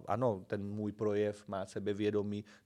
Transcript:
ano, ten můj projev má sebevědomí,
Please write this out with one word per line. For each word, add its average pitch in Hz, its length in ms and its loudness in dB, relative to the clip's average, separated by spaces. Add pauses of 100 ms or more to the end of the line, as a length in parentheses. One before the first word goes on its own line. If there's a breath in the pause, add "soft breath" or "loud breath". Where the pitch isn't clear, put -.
ano, 107 420 2
ten 101 220 -4
můj 104 220 -2
projev 104 560 0
má 95 180 -4
sebevědomí, 104 800 0 (200 loud breath)